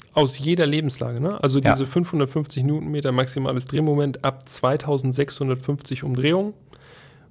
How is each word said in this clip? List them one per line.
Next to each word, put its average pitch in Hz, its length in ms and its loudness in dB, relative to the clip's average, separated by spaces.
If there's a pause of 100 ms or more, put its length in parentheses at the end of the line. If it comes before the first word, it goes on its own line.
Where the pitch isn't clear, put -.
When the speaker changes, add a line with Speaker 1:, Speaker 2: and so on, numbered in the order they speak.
(140)
Speaker 1:
aus 135 240 4
jeder 160 300 2
Lebenslage, 131 520 -2
ne? 180 220 -2
Also 139 180 4
Speaker 2:
Ja. 135 120 4
Speaker 1:
diese 131 160 2
fünfhundertfünfzig 147 760 0
Newtonmeter 147 480 0
maximales 131 540 0
Drehmoment 143 580 0
ab 135 240 -4
zweitausendsechshundertfünfzig 135 1600 -2
Umdrehungen 156 500 0 (760)